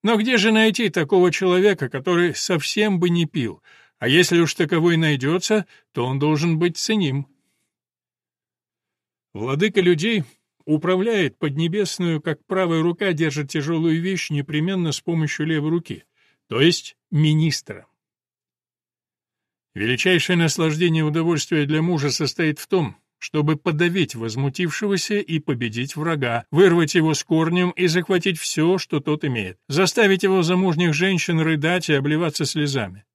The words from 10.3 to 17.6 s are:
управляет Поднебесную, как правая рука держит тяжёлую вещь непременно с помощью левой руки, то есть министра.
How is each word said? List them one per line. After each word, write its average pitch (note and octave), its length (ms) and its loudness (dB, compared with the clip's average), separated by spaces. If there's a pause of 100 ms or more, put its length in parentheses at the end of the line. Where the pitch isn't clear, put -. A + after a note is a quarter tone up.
управляет F3+ 760 0
Поднебесную, E3 800 -2
как D3+ 240 -6
правая E3+ 380 0
рука F3 300 0
держит D3 360 -2
тяжёлую D#3+ 500 -2
вещь F3+ 300 -4
непременно D3+ 640 -2
с - 100 -6
помощью D#3+ 460 -2
левой D#3 240 -2
руки, E3 320 -4 (460)
то A2+ 120 0
есть - 360 0 (120)
министра. D3+ 800 0 (1900)